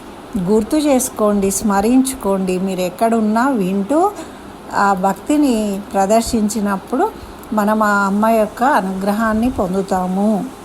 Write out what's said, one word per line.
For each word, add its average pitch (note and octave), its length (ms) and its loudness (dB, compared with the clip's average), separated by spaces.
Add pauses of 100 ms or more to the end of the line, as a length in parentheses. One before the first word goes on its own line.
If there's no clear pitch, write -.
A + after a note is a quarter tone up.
(400)
గుర్తు G#3+ 360 2
చేసుకోండి, G#3+ 760 2
స్మరించుకోండి. G3 1080 0
మీరు F#3+ 200 -4
ఎక్కడున్నా A3+ 720 0
వింటూ G#3+ 600 0 (640)
ఆ G3+ 180 4
భక్తిని G#3+ 840 0 (140)
ప్రదర్శించినప్పుడు G#3+ 1160 0 (440)
మనం G#3+ 300 2
ఆ G#3 40 2
అమ్మ G3+ 400 2
యొక్క A3+ 360 2
అనుగ్రహాన్ని G#3+ 880 0
పొందుతాము. F#3+ 920 0 (200)